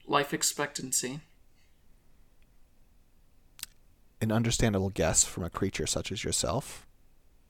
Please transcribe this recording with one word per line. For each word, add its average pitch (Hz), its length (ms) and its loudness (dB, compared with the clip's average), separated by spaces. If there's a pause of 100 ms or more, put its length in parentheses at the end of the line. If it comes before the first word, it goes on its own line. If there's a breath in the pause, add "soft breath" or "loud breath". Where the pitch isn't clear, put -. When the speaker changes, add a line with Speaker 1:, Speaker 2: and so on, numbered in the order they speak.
Speaker 1:
life 143 280 2
expectancy? 143 880 -2 (3000)
Speaker 2:
An 110 120 0
understandable 107 580 4
guess 90 340 4
from - 200 -6
a 85 60 -4
creature 95 360 -2
such - 260 -2
as 104 120 -6
yourself? - 640 -2 (640)